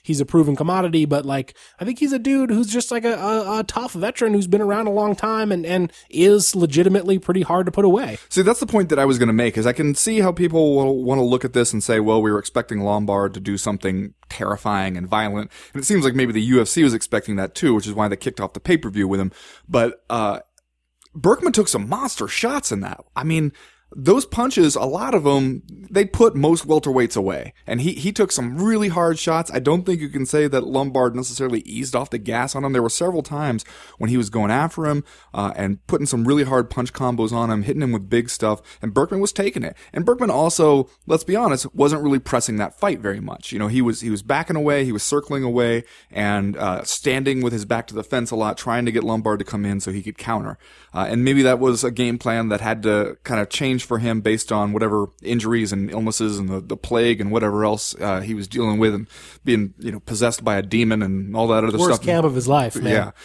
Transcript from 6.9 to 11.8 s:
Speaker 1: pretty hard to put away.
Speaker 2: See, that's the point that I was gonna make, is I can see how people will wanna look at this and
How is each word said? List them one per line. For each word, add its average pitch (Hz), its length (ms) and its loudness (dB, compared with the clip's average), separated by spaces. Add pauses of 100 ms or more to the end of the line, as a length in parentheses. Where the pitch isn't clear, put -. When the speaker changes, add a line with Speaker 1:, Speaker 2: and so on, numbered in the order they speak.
Speaker 1:
pretty 180 240 0
hard 180 240 2
to 170 60 -2
put 202 120 2
away. 208 340 4 (100)
Speaker 2:
See, 185 140 2
that's 214 180 4
the 262 60 -2
point 196 240 2
that 147 80 2
I 139 60 4
was 135 140 4
gonna 113 140 4
make, 113 240 2
is 110 100 0
I 120 60 2
can 147 220 0
see 220 260 0
how 185 120 4
people 160 440 4
will 135 280 2
wanna 131 200 2
look 123 200 2
at 123 80 -4
this 123 200 2
and 107 100 -2